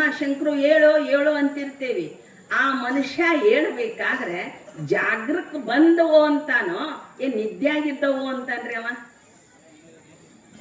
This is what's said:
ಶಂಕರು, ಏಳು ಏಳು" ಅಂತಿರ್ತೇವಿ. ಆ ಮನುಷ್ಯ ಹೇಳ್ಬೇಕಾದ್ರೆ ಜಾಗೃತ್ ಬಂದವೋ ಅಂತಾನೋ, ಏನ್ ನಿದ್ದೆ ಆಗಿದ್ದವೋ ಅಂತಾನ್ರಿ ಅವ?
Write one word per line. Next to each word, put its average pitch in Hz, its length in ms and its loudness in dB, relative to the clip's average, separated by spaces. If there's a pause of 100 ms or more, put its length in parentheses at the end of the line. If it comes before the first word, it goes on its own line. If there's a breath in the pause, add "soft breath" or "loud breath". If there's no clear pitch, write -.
(200)
ಶಂಕರು, 294 360 -2
ಏಳು 302 500 6
ಏಳು" 285 260 2
ಅಂತಿರ್ತೇವಿ. 269 920 -4 (380 loud breath)
ಆ 269 120 2 (120)
ಮನುಷ್ಯ 269 400 -2 (120)
ಹೇಳ್ಬೇಕಾದ್ರೆ 233 1300 -2 (220)
ಜಾಗೃತ್ 247 800 -4
ಬಂದವೋ 311 600 6
ಅಂತಾನೋ, 262 840 -2 (120)
ಏನ್ 262 140 -4
ನಿದ್ದೆ 214 340 -2
ಆಗಿದ್ದವೋ 277 580 -2
ಅಂತಾನ್ರಿ 247 480 -8
ಅವ? 233 120 -8 (1700)